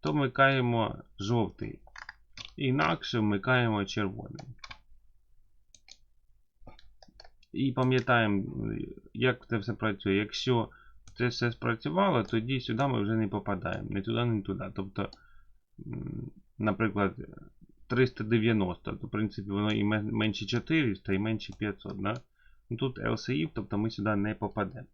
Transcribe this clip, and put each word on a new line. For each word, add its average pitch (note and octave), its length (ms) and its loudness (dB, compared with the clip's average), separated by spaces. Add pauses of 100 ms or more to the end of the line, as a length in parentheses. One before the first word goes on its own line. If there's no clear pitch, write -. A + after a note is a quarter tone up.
то D#3 100 0
вмикаємо C3 920 4 (160)
жовтий. G#2+ 640 -2 (720)
Інакше C#3+ 640 0
вмикаємо G#2+ 640 2
червоний. G2+ 560 -4 (3000)
І C3+ 200 0
пам'ятаємо, A#2+ 720 4 (680)
як B2 340 0
це A2+ 100 0
все G2+ 160 -2
працює. G2 420 0
Якщо A2+ 540 0 (480)
це B2 100 2
все A#2+ 240 0
спрацювало, C#3 720 2
тоді A#2 360 0
сюди A#2+ 280 0
ми A#2+ 140 2
вже G#2+ 140 2
не A2 120 2
попадаємо. G2 640 -4
Ні G2 120 -2
туди, A2+ 240 0
ні A2 160 2
туди. F#2+ 340 -4
Тобто, G2 360 -6 (760)
м, - 440 -8 (260)
наприклад, G2+ 580 0 (720)
триста B2 360 2
дев'яносто, G#2+ 680 2
то, - 160 -8
в - 20 -8
принципі, G#2 400 -2
воно G#2 220 2
і G#2+ 120 2
мен-, G#2+ 280 0
менше G#2+ 340 0
чотириста, A#2 680 0
і F#2+ 60 2
менше G#2+ 400 -2
п'ятсот, G2 420 -4
да? G2+ 120 0 (560)
Ну, A#2 80 -4
тут B2+ 220 -2
L A2+ 180 0
C - 120 -6
I, D#3 240 0
тобто G#2+ 240 -4
ми A2 140 0
сюди G#2 240 0
не G#2 200 0
попадемо. G#2+ 580 -4